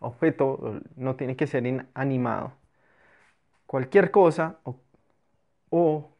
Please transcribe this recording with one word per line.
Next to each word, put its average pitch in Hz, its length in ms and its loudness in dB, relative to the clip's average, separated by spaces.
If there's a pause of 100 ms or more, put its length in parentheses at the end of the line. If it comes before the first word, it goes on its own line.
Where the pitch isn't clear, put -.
objeto, 135 800 -2 (160)
no 127 180 -4
tiene 131 220 -6
que 151 100 -2
ser 127 200 -2
inanimado, 127 840 -4 (1120)
cualquier 139 460 2
cosa, 165 540 2
o, 127 120 -12 (920)
o 156 500 2